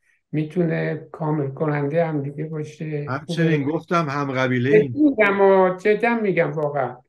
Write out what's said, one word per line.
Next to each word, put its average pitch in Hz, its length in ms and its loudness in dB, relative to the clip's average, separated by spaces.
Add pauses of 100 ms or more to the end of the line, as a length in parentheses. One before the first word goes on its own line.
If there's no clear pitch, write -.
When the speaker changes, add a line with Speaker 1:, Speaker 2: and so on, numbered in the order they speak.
(320)
Speaker 1:
می‌تونه 160 800 -2
کامل 151 360 -4
کننده 147 580 -2
هم 151 160 -4
دیگه 147 220 -8
باشه. 156 680 -8
Speaker 2:
همچنین 156 540 0
گفتم، 165 460 -2
هم 139 220 -4
قبیله 127 380 0
Speaker 1:
جدی 214 120 6
Speaker 2:
ایم. 127 140 -2
Speaker 1:
می‌گم 214 460 2
و 185 360 6
جدا 226 380 2
می‌گم 165 360 0
واقعاً. 143 460 -4 (120)